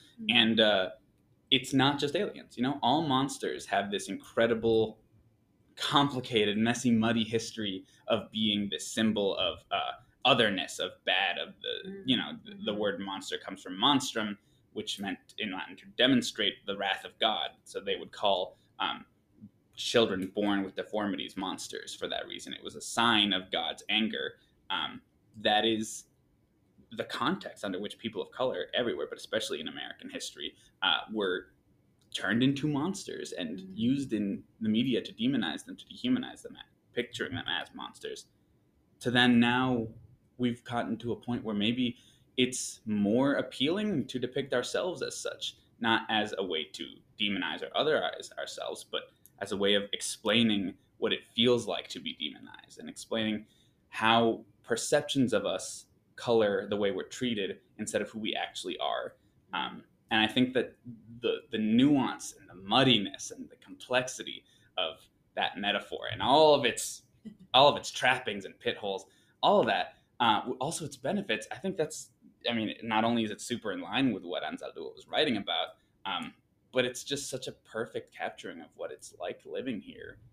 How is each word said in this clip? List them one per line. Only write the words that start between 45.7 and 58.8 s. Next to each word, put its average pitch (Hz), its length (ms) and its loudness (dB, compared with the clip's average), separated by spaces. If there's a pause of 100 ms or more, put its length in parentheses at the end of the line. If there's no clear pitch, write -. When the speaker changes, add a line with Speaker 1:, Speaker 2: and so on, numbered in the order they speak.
Speaker 2:
not 113 280 2
as 107 300 0
a 98 60 0
way 80 280 -2
to 73 140 -10 (340)
demonize 90 420 -2
or 67 140 -8
otherize 123 640 0
ourselves, - 460 -8
but - 180 -6 (380)
as 101 120 -6
a 101 40 -4
way 101 180 4
of 101 80 4 (100)
explaining 104 800 0 (240)
what 110 140 0
it - 80 -4 (140)
feels 117 320 4
like 87 220 -6
to - 120 -10
be 76 140 -10
demonized 53 640 -14
and 78 100 -14
explaining 107 560 -2 (440)
how 113 560 4 (180)
perceptions 135 720 2
of 95 100 2
us - 420 -6 (280)
color 107 560 4
the 104 60 0
way 101 140 2
we're 92 120 -4
treated 104 560 -4 (200)
instead 107 220 -2
of 101 80 -4
who 110 100 -12
we 104 160 -4
actually - 440 -6
are. 62 360 -4 (380)